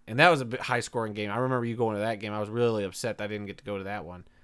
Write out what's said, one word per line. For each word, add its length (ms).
and 120
that 100
was 140
a 20
bit 160
high-scoring 540
game. 160
I 80
remember 260
you 100
going 200
to 60
that 200
game. 140
I 60
was 100
really 340
upset 340
that 60
I 40
didn't 180
get 120
to 60
go 140
to 60
that 200
one. 200